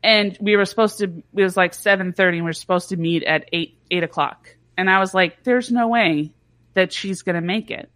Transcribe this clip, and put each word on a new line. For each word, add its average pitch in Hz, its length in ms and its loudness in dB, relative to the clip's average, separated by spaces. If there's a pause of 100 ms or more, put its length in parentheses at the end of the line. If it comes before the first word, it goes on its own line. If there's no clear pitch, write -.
And 208 360 2
we 208 160 2
were 202 100 4
supposed 214 340 -2
to, 208 60 -2
it 180 380 -4
was, 185 140 0
like, 180 160 0
seven 190 400 0
thirty 180 240 2
and 170 80 -4
we 165 40 -2
we're 160 40 -6
supposed 175 360 -2
to 190 80 -6
meet 165 260 -2
at 156 300 -2
eight, 170 240 -6 (140)
eight 175 120 -2
o'clock. - 520 -6 (220)
And 185 120 0
I 190 100 4
was 190 140 -2
like, 185 300 0
"There's 247 280 0
no 240 160 2
way 170 440 2 (440)
that 185 180 2
she's 190 300 -6
gonna 170 180 -2
make 202 300 -4
it." - 240 -12